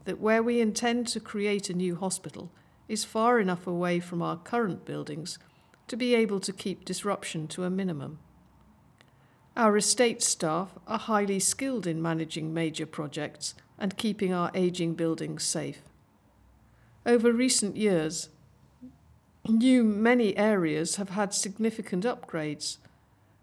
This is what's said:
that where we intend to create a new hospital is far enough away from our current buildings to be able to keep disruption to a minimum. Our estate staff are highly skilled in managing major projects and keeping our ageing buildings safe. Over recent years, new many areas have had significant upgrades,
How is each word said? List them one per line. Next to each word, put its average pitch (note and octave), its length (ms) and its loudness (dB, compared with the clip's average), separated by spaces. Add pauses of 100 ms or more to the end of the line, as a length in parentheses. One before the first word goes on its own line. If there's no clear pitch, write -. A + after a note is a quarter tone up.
that F#3+ 140 -6
where A3 220 4
we A#3+ 200 2
intend A#3 480 0
to A3 100 -4
create G3+ 500 -2
a F3+ 40 -4
new F3 220 0
hospital F3 560 -6 (360)
is G#3+ 160 -4
far A#3 360 4
enough F3+ 280 0
away F3 320 0
from F3 220 -4
our E3 160 -2
current A3 480 -4
buildings D3 520 -8 (500)
to B3 100 -6
be A#3+ 180 2
able G#3 240 2
to F#3+ 140 -6
keep - 320 -6
disruption F3+ 640 -4
to F3+ 160 -6
a F3+ 40 -2
minimum. D#3+ 500 -4 (1400)
Our G#3+ 220 4
estate A3+ 440 2
staff E3+ 640 -2
are A3 140 -4
highly G3+ 400 0
skilled B3 480 -2
in E3 140 -2
managing D#3+ 520 -2
major D#3+ 320 -2
projects D3 720 -8 (240)
and F#3+ 180 -4
keeping G3 360 -2
our F3 200 0
ageing F3 420 0
buildings D#3+ 480 -4
safe. C#3+ 400 -4 (1200)
Over A#3+ 260 6
recent A#3+ 460 2
years, F3 520 2 (1200)
new A#3+ 360 6
many A3 520 4
areas E3+ 640 2
have G3 120 -6
had G3+ 240 -2
significant G#3 680 -2
upgrades, D3+ 760 -4 (640)